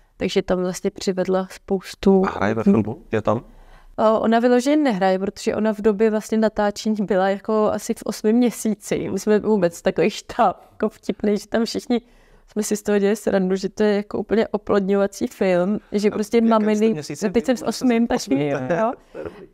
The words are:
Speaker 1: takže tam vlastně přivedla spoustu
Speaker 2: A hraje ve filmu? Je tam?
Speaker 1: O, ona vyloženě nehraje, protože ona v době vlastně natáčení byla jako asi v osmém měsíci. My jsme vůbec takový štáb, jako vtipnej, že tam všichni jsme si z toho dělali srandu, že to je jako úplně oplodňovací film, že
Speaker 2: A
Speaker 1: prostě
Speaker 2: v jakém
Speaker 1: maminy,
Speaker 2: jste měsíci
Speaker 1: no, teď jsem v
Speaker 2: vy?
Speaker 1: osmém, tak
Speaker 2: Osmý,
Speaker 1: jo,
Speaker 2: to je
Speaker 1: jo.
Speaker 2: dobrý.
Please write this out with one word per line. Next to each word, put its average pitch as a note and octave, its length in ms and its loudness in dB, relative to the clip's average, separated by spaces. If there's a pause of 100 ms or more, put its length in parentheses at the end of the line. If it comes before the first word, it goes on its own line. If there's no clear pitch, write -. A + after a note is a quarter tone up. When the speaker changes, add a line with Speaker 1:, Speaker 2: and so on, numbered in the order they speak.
(180)
Speaker 1:
takže F3+ 240 -2
tam F3+ 200 -2
vlastně F#3 300 -4
přivedla F#3 600 -2
spoustu F#3+ 720 0
Speaker 2:
A F#3+ 40 -2
hraje G2 240 -2
ve A2 100 -2
filmu? G#2 380 2 (100)
Je A2 100 0
tam? A2 220 0 (540)
Speaker 1:
O, A3 220 2
ona A3+ 200 2
vyloženě B3 380 2
nehraje, F#3+ 420 2
protože G3 360 -4
ona G#3+ 180 0
v G3+ 80 -8
době G#3+ 280 2
vlastně G#3+ 280 -2
natáčení G#3+ 580 0 (100)
byla F#3+ 240 2
jako G#3+ 420 0
asi G#3+ 220 -6
v - 120 -8
osmém A3 300 0
měsíci. A3 760 -2
My F#3+ 80 -4
jsme G#3 200 2
vůbec F#3+ 420 0
takový F#3 280 0
štáb, - 520 -2 (100)
jako - 180 -4
vtipnej, - 480 -4
že - 100 -10
tam A3+ 180 0
všichni A3+ 360 -2 (500)
jsme G#3 120 -4
si G#3 140 -2
z - 60 -12
toho G#3 160 2
dělali G3 160 2
srandu, F#3+ 400 0
že F#3+ 140 -6
to - 140 -2
je G#3 120 2
jako G3+ 240 -4
úplně G#3+ 280 0
oplodňovací G3+ 800 0
film, F#3 520 0 (120)
že G3+ 180 0
Speaker 2:
A - 20 0
Speaker 1:
prostě G#3 300 -2
Speaker 2:
v - 20 2
jakém A3+ 60 2
Speaker 1:
maminy, G#3+ 260 2
Speaker 2:
jste G#3+ 180 2
měsíci D#3+ 340 -6
Speaker 1:
no, F3 60 -2
teď A#3+ 120 0
jsem B3+ 120 2
v - 40 -10
Speaker 2:
vy? - 60 -4
Speaker 1:
osmém, A#3 400 0
tak B3+ 80 0
Speaker 2:
Osmý, C#4 320 -2
Speaker 1:
jo, - 200 -2
Speaker 2:
to F3+ 60 -2
je E3 60 0
Speaker 1:
jo. A3+ 120 0 (320)
Speaker 2:
dobrý. - 300 -14